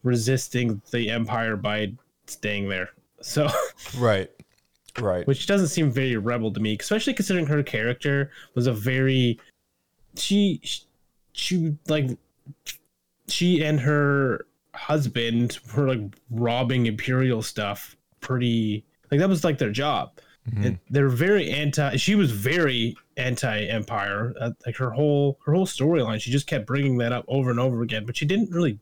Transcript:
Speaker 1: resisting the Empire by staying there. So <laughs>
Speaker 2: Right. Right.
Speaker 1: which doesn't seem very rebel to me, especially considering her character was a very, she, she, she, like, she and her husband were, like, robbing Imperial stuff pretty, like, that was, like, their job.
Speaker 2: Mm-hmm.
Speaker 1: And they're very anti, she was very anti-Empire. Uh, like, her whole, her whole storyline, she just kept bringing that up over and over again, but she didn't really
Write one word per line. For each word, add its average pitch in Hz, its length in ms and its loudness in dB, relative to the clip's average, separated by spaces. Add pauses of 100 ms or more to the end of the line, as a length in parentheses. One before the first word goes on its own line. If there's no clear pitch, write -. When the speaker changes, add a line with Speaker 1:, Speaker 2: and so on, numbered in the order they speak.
Speaker 1:
resisting 123 760 0 (100)
the 117 180 -2
Empire 113 460 -2
by 104 380 -2 (340)
staying 101 420 -6
there. 92 200 -4 (320)
So 151 260 0 (260)
<laughs> - 240 -14
Speaker 2:
Right. 107 320 2 (720)
Right. 92 280 0
Speaker 1:
which 139 180 0
doesn't 196 220 2
seem 147 240 2
very 127 260 0
rebel 110 340 -2
to 101 80 -6
me, 107 200 0
especially 220 340 0
considering 180 320 0
her 147 160 2
character 139 720 -2 (240)
was 123 100 2
a 127 80 2
very, 127 680 2 (760)
she, 202 480 2
she, - 180 -8 (520)
she, 165 420 0 (120)
like, 143 300 0 (1080)
she 175 360 2
and 151 160 2
her 139 680 2 (260)
husband 120 840 0 (160)
were, 143 140 2
like, 107 260 -4 (160)
robbing 120 560 0
Imperial 123 560 0
stuff - 520 -6 (260)
pretty, 117 600 0 (280)
like, 143 80 4
that 190 100 4
was, 170 140 2
like, 156 160 0
their 117 120 0
job. 123 420 -2 (360)
Speaker 2:
Mm-hmm. 104 140 -2
Speaker 1:
And 95 160 0 (100)
they're 139 200 4
very 156 420 2
anti, 143 460 0
she 196 180 2
was 170 160 4
very 123 640 0 (220)
anti-Empire. 110 1200 -2
Uh, 117 120 -4 (140)
like, 120 120 -6
her 127 140 -2
whole, 143 540 2
her 147 80 2
whole 185 120 4
storyline, 131 560 0
she 117 100 -6
just 143 160 0
kept 120 180 -4
bringing 135 340 0
that 120 120 0
up 120 160 -4
over 131 220 0
and 120 100 0
over 123 220 0
again, 113 240 -4
but 123 120 -8
she 151 80 -2
didn't 190 260 0
really 160 300 0